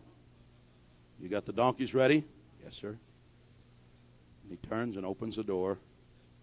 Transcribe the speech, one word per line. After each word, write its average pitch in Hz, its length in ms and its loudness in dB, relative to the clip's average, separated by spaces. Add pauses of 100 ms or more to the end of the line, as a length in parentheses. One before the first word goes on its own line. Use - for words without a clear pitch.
(1200)
You 90 80 -8
got 101 160 -2
the 107 80 -6
donkeys 127 400 2
ready?" 139 300 6 (400)
"Yes, - 120 -16
sir." 104 220 -10 (1400)
And 101 80 -20
he 87 80 -12 (100)
turns 113 300 -4
and 95 80 -6
opens 98 300 -6
the 110 80 -4
door 98 340 0 (640)